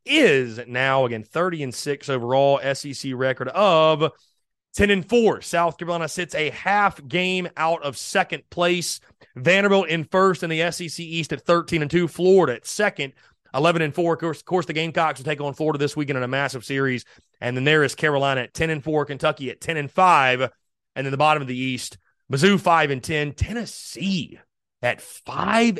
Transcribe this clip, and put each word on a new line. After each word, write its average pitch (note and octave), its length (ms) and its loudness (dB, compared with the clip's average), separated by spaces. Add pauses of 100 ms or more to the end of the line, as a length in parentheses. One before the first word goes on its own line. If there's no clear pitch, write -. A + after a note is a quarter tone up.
is C#3 640 2
now, C3 400 0
again, A2+ 160 -6
thirty E3+ 400 -4
and B2+ 120 -6
six C#3+ 360 -6
overall, C3 520 2
S C3+ 220 -4
E C#3+ 80 -10
C C3 220 -8
record B2+ 340 -2
of D#3+ 640 4 (640)
ten G#3 160 4
and G3 180 2
four. G#3+ 320 4
South E3+ 380 -2
Carolina E3+ 280 -4
sits F3 280 -8
a D3+ 160 -2
half G3 560 0
game F3+ 500 -2
out D#3+ 260 0
of C#3 140 -6
second - 540 -2
place. F3 500 -2 (360)
Vanderbilt G3 520 2
in D#3+ 160 -2
first F#3+ 380 2
in E3+ 80 -4
the D#3+ 100 -2
S E3+ 220 -2
E E3 60 -10
C E3+ 160 -10
East E3 280 -6
at - 140 -10
thirteen E3+ 340 2
and D3 100 -2
two. E3+ 180 0
Florida F3 480 4
at - 100 -16
second, F#3+ 480 -4 (400)
eleven E3 260 2
and D3 140 -2
four. E3+ 200 0
Of D#3+ 60 -10
course, D#3+ 200 -6
of - 40 -20
course, F3 220 -2
the D#3 80 -6
Gamecocks D#3+ 440 -2
will B2+ 60 -14
take D3+ 160 -4
on C#3+ 140 -6
Florida D3+ 240 -2
this C#3+ 180 -2
weekend C#3 220 -4
in B2+ 60 -2
a B2 40 -6
massive C3+ 380 -4
series. C3+ 400 -2 (340)
And B2 160 -4
then C3 80 -2
there D3+ 200 4
is C3 100 -2
Carolina C#3 480 0
at A#2 100 -10
ten D#3+ 160 -4
and D#3 160 -4
four, D3+ 220 0
Kentucky D3 440 -4
at - 120 -14
ten E3 160 -4
and C#3+ 120 -8
five. C#3 520 4 (520)
And C3+ 120 -6
then C3+ 60 -4
the C3+ 40 -4
bottom D3+ 240 4
of C3 80 -10
the B2+ 80 -6
East, B2+ 400 -6 (340)
Mizzou E3+ 300 4
five D#3+ 300 2
and C3 120 -4
ten, D3 300 -4
Tennessee - 1080 -6 (440)
at A#2+ 180 -2
five A3 800 -2